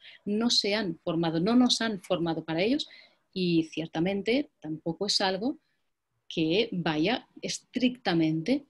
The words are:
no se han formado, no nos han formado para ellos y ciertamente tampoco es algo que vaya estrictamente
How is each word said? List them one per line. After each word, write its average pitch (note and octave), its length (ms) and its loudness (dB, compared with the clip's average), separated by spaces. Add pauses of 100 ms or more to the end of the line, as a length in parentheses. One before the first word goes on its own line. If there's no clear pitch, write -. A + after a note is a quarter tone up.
(240)
no G#3+ 240 0
se G#3 280 2
han F#3 260 -4
formado, E3 380 0
no A3 160 4
nos B3 240 4
han A3+ 220 -4
formado E3 420 -2
para E3 180 -2
ellos C4 260 0 (440)
y F3 400 2
ciertamente G3 800 -2 (100)
tampoco E3 460 -6
es - 140 0
algo G3 380 -2 (720)
que D#3+ 420 0
vaya E3+ 560 0 (160)
estrictamente F3+ 1300 0